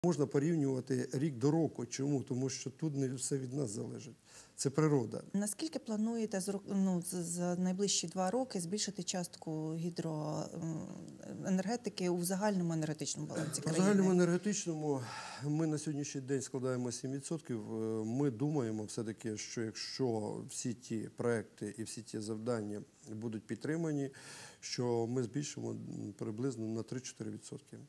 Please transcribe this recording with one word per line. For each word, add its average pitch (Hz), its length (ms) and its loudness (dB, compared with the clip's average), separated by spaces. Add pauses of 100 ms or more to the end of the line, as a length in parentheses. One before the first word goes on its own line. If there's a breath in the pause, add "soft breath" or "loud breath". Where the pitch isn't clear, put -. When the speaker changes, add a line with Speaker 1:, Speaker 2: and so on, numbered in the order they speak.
Speaker 1:
можна 151 200 6
порівнювати 135 880 4
рік 139 240 2
до 135 140 6
року. 156 340 2
Чому? 135 380 0
Тому 131 260 0
що 131 200 -6
тут 151 260 -2
не 135 180 2
все 139 240 -2
від 127 160 -4
нас 135 160 0
залежить. 117 460 -6 (400 loud breath)
Це - 140 4
природа. 131 540 4 (100)
Speaker 2:
Наскільки 208 460 -2
плануєте 220 640 0
з 190 80 -2
рок-, 196 180 -2
ну, 190 340 4
з-, 175 220 -2
за 175 320 0
найближчі 185 520 2
два 185 240 0
роки 247 280 0
збільшити 185 440 -2
частку 160 720 -4
гідро-, 160 800 -2
м, 160 340 -4 (580)
енергетики 190 640 0
у 175 140 2
загальному 185 500 2
енергетичному 151 540 -2
балансі 156 340 -4
Speaker 1:
У - 20 -8
Speaker 2:
країни? 160 220 4
Speaker 1:
загальному 190 260 8
енергетичному 170 920 4 (420 loud breath)
ми 151 240 2
на 151 100 2
сьогоднішній 143 440 -2
день 131 200 0
складаємо 127 500 0
сім 131 200 -4
відсотків. 127 640 -4
Е, 110 300 0
ми 131 280 2
думаємо 117 520 0
все-таки, 107 540 -4
що - 240 -4
якщо 110 760 -2 (120)
всі - 240 -4
ті - 420 -4
проекти 110 600 0
і 113 60 -4
всі 110 180 -8
ті 107 180 -6
завдання 110 640 -2 (320)
будуть 110 340 -4
підтримані, 147 600 0 (500 loud breath)
що 117 480 2
ми 127 160 2
збільшимо, 117 480 -4
м, 110 460 -6
приблизно 113 500 -2
на 110 160 -2
три-чотири 120 480 -6
відсотки. - 460 -12 (120)